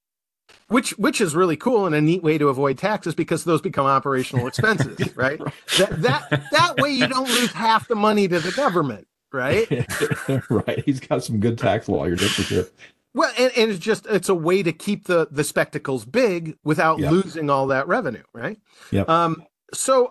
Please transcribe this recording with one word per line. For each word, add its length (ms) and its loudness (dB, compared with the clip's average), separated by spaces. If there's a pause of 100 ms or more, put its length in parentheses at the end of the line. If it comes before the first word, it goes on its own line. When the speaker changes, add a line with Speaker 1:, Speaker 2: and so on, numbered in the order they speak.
(680)
Speaker 1:
Which, 280 0
which 240 0
is 140 0
really 200 2
cool 300 0
and 80 0
a 80 2
neat 220 2
way 160 2
to 100 4
avoid 280 0
taxes 360 -2
because 300 -2
those 180 2
become 240 -2
operational 600 0
expenses, 500 0
Speaker 2:
<laughs> 180 -4
Speaker 1:
right? 240 -2
Speaker 2:
Right. 120 -8 (260)
Speaker 1:
That, 240 2
that, 500 0
that 260 4
way 140 2
you 160 2
don't 220 -2
lose 220 2
half 360 0
the 80 -2
money 320 4
to 120 0
the 120 -4
government, 560 -2 (240)
right? 380 0
Speaker 2:
<laughs> 800 -4
Right. 360 0
He's 140 0
got 240 -4
some 160 -2
good 180 0
tax 320 -2
lawyers, 320 -2
that's 120 0
for 100 -4
sure. 220 -2 (480)
Speaker 1:
Well, 240 0
and, 200 2
and 140 2
it's 80 -4
just, 280 -2
it's 220 0
a 60 4
way 280 0
to 80 0
keep 340 -6
the, 260 2
the 120 -2
spectacles 600 -4
big 580 -2
without 360 2
Speaker 2:
Yep. 120 0
Speaker 1:
losing 380 0
all 180 2
that 200 0
revenue, 360 -4 (100)
right? 240 -10 (340)
Speaker 2:
Yep. 180 0
Speaker 1:
Um, 340 0 (300)
so 380 2